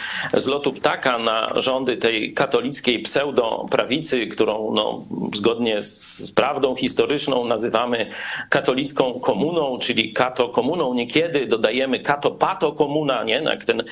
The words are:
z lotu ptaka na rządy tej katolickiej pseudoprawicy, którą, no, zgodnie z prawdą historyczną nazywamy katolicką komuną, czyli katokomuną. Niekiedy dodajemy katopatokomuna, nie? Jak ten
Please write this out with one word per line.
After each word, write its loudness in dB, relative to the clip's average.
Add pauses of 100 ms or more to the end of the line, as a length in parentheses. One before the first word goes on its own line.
(340)
z 2
lotu 0
ptaka 0
na 0
rządy 0
tej 0
katolickiej 2
pseudoprawicy, 0
którą, 0
no, -2 (300)
zgodnie 2
z 0
prawdą 0
historyczną 0
nazywamy 0 (380)
katolicką 2
komuną, 0
czyli 0
katokomuną. 0
Niekiedy 0
dodajemy 0
katopatokomuna, 0
nie? 0
Jak -2
ten 0